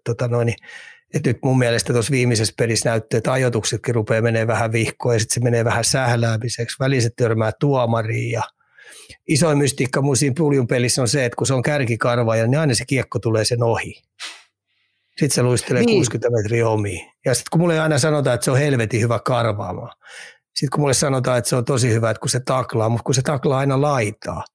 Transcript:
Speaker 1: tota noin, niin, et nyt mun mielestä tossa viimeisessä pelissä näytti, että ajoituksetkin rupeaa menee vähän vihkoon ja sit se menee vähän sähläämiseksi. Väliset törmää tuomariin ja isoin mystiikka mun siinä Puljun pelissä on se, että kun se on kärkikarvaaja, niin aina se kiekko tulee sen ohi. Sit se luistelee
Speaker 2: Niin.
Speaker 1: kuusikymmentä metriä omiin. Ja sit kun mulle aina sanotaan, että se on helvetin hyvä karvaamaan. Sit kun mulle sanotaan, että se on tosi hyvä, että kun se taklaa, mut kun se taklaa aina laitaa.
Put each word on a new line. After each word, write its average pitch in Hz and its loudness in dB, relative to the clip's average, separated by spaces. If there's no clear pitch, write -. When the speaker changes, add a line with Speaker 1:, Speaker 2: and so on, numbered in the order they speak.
Speaker 1:
tota 120 -4
noin, 120 0
niin, 113 -2
et 151 -2
nyt 120 0
mun 131 2
mielestä 117 0
tossa 120 0
viimeisessä 123 0
pelissä 117 0
näytti, 113 -2
että 117 0
ajoituksetkin 120 -2
rupeaa 113 0
menee 113 0
vähän 113 0
vihkoon 117 0
ja 113 2
sit 117 -2
se - -4
menee 117 2
vähän 113 0
sähläämiseksi. 120 -2
Väliset 131 0
törmää 110 0
tuomariin 117 0
ja 113 -4
isoin 151 2
mystiikka 139 0
mun 139 2
siinä 135 2
Puljun 143 2
pelissä 123 0
on 120 0
se, 139 0
että 120 -4
kun 127 -2
se 135 2
on 127 2
kärkikarvaaja, 120 0
niin 131 2
aina 143 2
se 117 -2
kiekko 123 -2
tulee 110 0
sen 117 0
ohi. - -2
Sit 143 0
se 135 2
luistelee 123 2
Speaker 2:
Niin. 233 4
Speaker 1:
kuusikymmentä 120 0
metriä 117 0
omiin. 101 -2
Ja 131 0
sit - -4
kun 160 0
mulle 165 2
aina 156 2
sanotaan, 147 2
että 120 -2
se 151 0
on 131 4
helvetin 127 0
hyvä 113 0
karvaamaan. 110 -2
Sit 143 -2
kun - 0
mulle 143 2
sanotaan, 131 0
että 113 -2
se 135 0
on 120 0
tosi 127 0
hyvä, 113 2
että - -4
kun 135 -4
se 127 -2
taklaa, 120 -2
mut 117 -2
kun 139 -2
se 131 2
taklaa 139 0
aina 135 2
laitaa. 117 -2